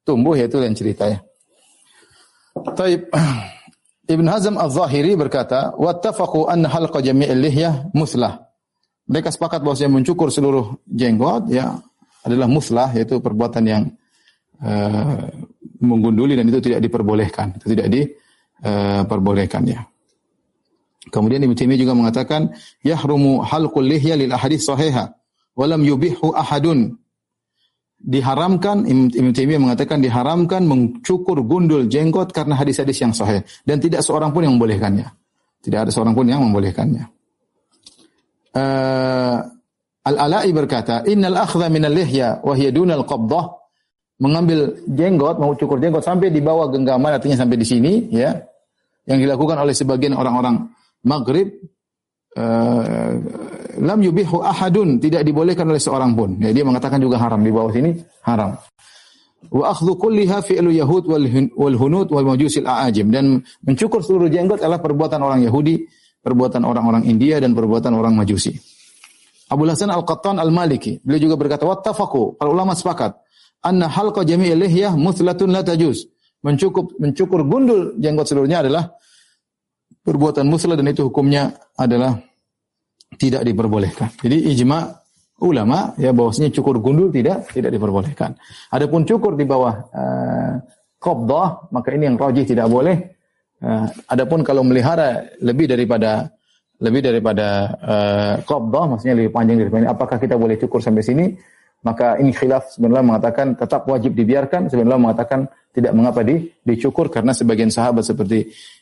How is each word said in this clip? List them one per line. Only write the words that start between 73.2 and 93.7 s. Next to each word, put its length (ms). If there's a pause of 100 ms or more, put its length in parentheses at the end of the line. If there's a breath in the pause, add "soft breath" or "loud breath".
"anna 240
halqa 400
jami'il 320
lihyah 400
muthlatun 560
la 80
tajuz." 400 (400)
Mencukup, 560
mencukur 480
gundul 520
jenggot 280
seluruhnya 400
adalah 280 (1040 soft breath)
perbuatan 480
muslah 320
dan 80
itu 240
hukumnya 400 (240)
adalah 400 (1040)
tidak 240
diperbolehkan. 640 (140)
Jadi 320
ijma 400 (480)
ulama, 560
ya, 160
bahwasanya 400
cukur 240
gundul 320
tidak, 400
tidak 240
diperbolehkan. 600 (360 loud breath)
Adapun 320
cukur 320
di 80
bawah, 320 (160)
eh, 600 (460 soft breath)
qabdah, 760
maka 160
ini 160
yang 120
rajih 280
tidak 240
boleh. 240 (640)
Eh, 280 (200)